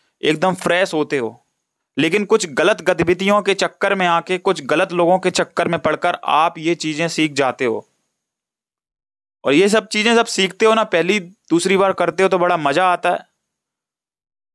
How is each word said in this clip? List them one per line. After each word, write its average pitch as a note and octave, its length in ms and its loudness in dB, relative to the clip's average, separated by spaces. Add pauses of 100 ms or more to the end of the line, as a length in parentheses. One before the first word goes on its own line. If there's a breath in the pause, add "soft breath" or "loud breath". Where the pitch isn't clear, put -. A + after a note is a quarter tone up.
(220 soft breath)
एकदम D#3+ 320 0
फ्रेश F3+ 400 -2
होते D3 240 -2
हो। A#2 280 -8 (520)
लेकिन E3 260 0
कुछ G#3+ 220 0
गलत D#3+ 360 0
गतिविधियों F3+ 600 0
के G3 120 -2
चक्कर G3 400 -2
में F#3 120 -2
आके, E3+ 320 -2
कुछ F3+ 240 -2
गलत D#3+ 300 -2
लोगों F3 260 2
के F#3 120 -2
चक्कर E3 380 -2
में E3 120 -4
पड़कर D#3+ 440 -2
आप E3 340 0
ये E3 160 -2
चीज़ें D#3+ 340 -4
सीख D#3+ 240 -2
जाते C3 320 -2
हो। A2 240 -4 (1600)
और C3 80 0
ये F#3 160 4
सब G#3 200 0
चीज़ें G#3+ 260 0
जब A3+ 120 2
सीखते F#3+ 400 -2
हो A3 80 4
ना, A3 100 0
पहली F#3 360 0
दूसरी F3 560 -2
बार F#3+ 160 2
करते F3 300 -2
हो F#3+ 60 4
तो F#3 100 2
बड़ा F3 180 2
मज़ा D#3+ 360 2
आता F3 180 -2
है, - 160 -4 (1300)